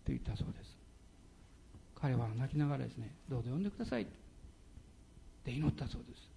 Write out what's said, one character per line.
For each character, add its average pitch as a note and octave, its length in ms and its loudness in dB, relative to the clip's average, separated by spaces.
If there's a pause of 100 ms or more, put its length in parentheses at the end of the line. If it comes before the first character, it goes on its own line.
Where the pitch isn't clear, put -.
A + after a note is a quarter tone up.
と - 40 4
言 C3 100 4
っ - 20 2
た - 160 0
そ - 80 2
う - 100 0
で - 120 -8
す。 - 120 -14 (1160)
彼 C#3 180 4
は A#2+ 220 6
泣 B2+ 180 2
き D3+ 40 6
な D3 100 8
が C#3+ 100 4
ら B2+ 80 0
で A#2 60 -2
す - 60 -8
ね、 A2+ 180 -6 (140)
「ど C3 80 2
う - 20 2
ぞ A2+ 60 0
読 B2+ 140 2
ん F#3+ 40 4
で G3+ 80 2
く - 60 -10
だ A#3 80 0
さ - 140 4
い」 G#2 40 2
っ - 40 -2 (1400)
て B2 60 0
祈 C#3+ 140 4
っ D3 80 8
た C3 140 0
そ - 100 -2
う A#2+ 60 -4
で B2 120 -12
す。 - 220 -18